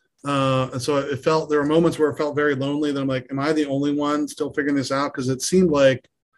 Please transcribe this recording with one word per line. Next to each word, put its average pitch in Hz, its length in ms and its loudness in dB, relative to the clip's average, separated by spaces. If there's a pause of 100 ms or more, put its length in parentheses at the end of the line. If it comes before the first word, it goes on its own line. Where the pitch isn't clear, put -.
(240)
Uh, 135 480 0
and 131 100 -8
so 147 140 0
it 139 280 -4
felt, 160 260 0
there 147 80 2
were 143 80 0
moments 160 320 2
where 151 120 2
it 139 80 -6
felt 147 180 -2
very 147 180 2
lonely 143 380 -2
that 139 80 -4
I'm 135 80 -2
like, 131 220 -4
"Am 135 80 -6
I 143 140 0
the 151 140 0
only 139 280 -2
one 147 340 -2
still 143 240 -6
figuring 143 240 -2
this 135 160 -2
out?" 139 200 -2
'Cause 127 160 -4
it 127 140 -2
seemed 185 280 4
like, 139 380 4 (300)